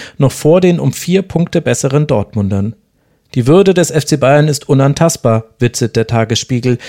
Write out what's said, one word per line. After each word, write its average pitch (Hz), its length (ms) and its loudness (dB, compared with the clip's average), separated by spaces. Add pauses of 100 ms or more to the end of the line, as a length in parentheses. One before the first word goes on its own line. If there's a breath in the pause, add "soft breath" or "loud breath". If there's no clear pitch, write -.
(180 loud breath)
noch 135 120 2
vor 170 300 2
den 180 180 2
um 139 140 -2
vier 185 300 -2
Punkte 170 400 -4
besseren 139 440 -2
Dortmundern. 104 680 -2 (580)
„Die 120 120 0
Würde 185 260 4
des - 180 0
F 151 140 -2
C 151 120 -2
Bayern 143 300 2
ist 143 220 -4
unantastbar“, 135 760 0 (140)
witzelt 120 380 -2
der 113 100 0
Tagesspiegel. 117 680 -2 (120 loud breath)